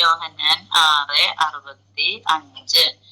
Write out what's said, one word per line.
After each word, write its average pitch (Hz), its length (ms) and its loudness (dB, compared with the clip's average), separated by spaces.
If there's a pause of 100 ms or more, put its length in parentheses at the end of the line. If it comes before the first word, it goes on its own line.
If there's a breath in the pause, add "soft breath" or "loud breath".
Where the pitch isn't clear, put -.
യോഹന്നാൻ 160 720 -2
ആറ് 156 680 2
അറുപത്തിയഞ്ച്. 151 1600 -2 (180 loud breath)